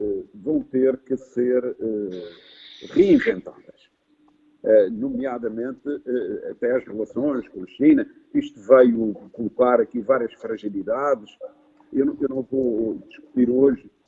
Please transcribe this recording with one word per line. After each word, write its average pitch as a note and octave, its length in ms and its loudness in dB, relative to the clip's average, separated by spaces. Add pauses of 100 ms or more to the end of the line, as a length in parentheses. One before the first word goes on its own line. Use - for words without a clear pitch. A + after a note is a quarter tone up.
eh, G2+ 220 -6 (120)
vão C3+ 280 -4
ter C3 360 0
que - 180 -8
ser, B2 480 -2
eh, G2+ 680 -8 (600)
reinventadas. - 960 0 (760)
Eh, G#2+ 260 4
nomeadamente, A#2+ 960 -6
eh, B2 640 -6
até A#2+ 260 -2
as B2 80 -6
relações A2+ 640 -6
com - 140 -16
a F2+ 40 -14
China. C3+ 400 4 (280)
Isto - 260 -6
veio A2+ 540 6 (180)
colocar A#2+ 480 0
aqui A2+ 200 -4
várias A#2 340 -2
fragilidades. G#2+ 960 -6 (640)
Eu C#3 140 0
não, D3 140 -4
eu C#3 80 -2
não C3 140 -6
vou A#2 560 -4 (100)
discutir - 420 -2
hoje, C3 400 2 (180)